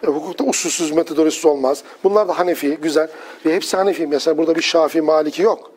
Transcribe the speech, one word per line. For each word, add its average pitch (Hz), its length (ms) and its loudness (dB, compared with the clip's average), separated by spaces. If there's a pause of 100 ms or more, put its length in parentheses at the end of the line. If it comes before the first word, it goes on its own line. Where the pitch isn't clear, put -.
E, 226 40 0
hukukta 165 360 -4
usulsüz 170 480 -2
metodolojisi 160 560 2
olmaz. 139 360 0 (200)
Bunlar 202 240 4
da 160 120 -2
Hanefi, 156 360 0
güzel. 156 340 -2 (360)
Ve 160 100 2
hepsi - 220 -2
Hanefi. 185 300 0
Mesela 147 300 0
burada 160 180 2
bir 165 60 -2
Şafii, 160 400 2
Maliki 156 400 0
yok. 202 360 0